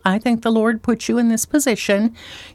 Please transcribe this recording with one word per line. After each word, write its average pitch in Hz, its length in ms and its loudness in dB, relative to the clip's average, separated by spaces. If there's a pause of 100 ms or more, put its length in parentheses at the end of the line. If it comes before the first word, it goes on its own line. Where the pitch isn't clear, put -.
I 190 140 2
think 233 240 0
the 226 100 0
Lord 220 300 0
put 226 260 -2
you 233 100 2
in 233 100 2
this 226 180 0
position. 226 680 0 (400)